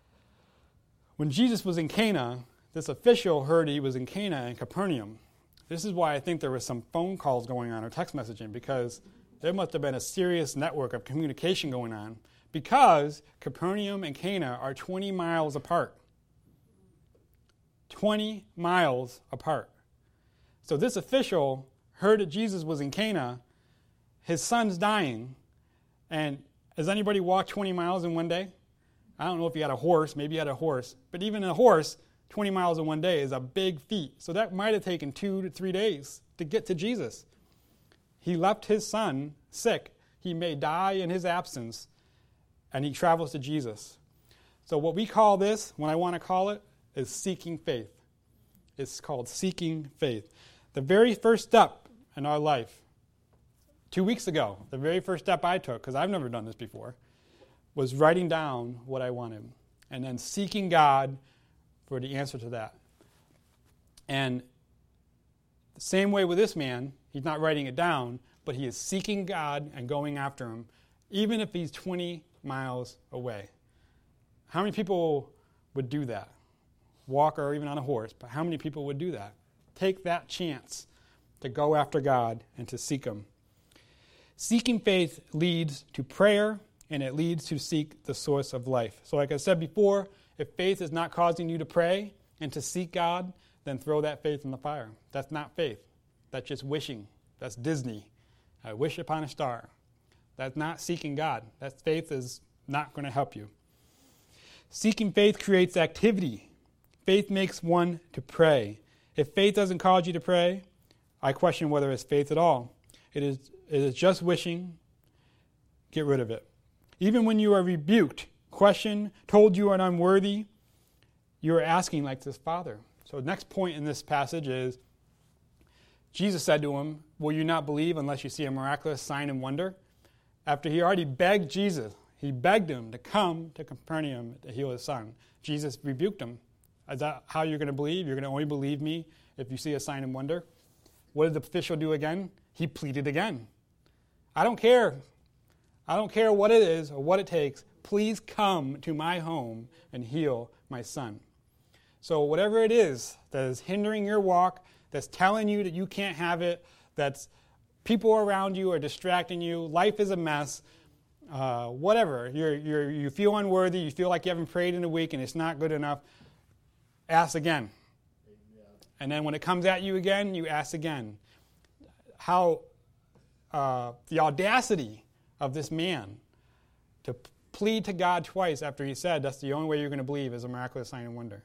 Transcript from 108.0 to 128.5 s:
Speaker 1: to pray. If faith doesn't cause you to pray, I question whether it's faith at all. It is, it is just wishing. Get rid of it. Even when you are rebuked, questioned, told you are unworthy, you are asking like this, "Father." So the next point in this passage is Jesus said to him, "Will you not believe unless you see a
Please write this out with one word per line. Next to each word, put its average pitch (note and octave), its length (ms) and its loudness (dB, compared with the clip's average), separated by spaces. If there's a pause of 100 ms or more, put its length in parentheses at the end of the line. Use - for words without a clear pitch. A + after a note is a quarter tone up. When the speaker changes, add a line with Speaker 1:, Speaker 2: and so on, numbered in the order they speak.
Speaker 1:
to - 80 -8
pray. B2+ 580 4 (360)
If D3 180 0
faith G3+ 220 4
doesn't F#3+ 220 2
cause F#3 280 6
you F3 80 -4
to E3 60 -2
pray, F3+ 440 2 (580)
I C3+ 120 2
question D#3+ 360 2
whether C#3 220 2
it's B2 120 -4
faith C#3+ 280 0
at D3+ 60 2
all. D3+ 380 4 (380)
It C#3+ 100 -4
is, C#3 160 -2 (300)
it C#3+ 120 2
is C3 140 0
just F3+ 260 4
wishing. E3+ 560 -2 (1120)
Get D#3 140 0
rid C#3 140 4
of A2+ 100 -2
it. A2 180 -8 (520)
Even A3 260 4
when A3 140 4
you G#3 140 6
are F#3+ 80 6
rebuked, F3+ 640 4 (240)
questioned, G#3 600 4 (160)
told G#3 280 10
you G3+ 140 4
are F#3+ 100 4
unworthy, F#3+ 680 4 (920)
you D#3+ 140 2
are D#3+ 60 6
asking E3 420 2
like C3+ 180 -6
this, C#3 160 -10
"Father." D#3+ 420 -6 (240)
So - 160 -10
the B2+ 60 -6
next F#3+ 240 -4
point F3+ 280 -2
in D3 80 -6
this D3 160 -4
passage C#3+ 460 -2
is B2+ 320 -4 (1300)
Jesus F3+ 320 -2
said D3+ 180 4
to C#3+ 160 -2
him, D3+ 260 -8 (160)
"Will D3+ 140 -2
you D#3 100 0
not D#3+ 220 0
believe D#3 320 -2
unless C#3+ 260 -4
you C3+ 60 -8
see D3+ 160 -6
a C3+ 60 -4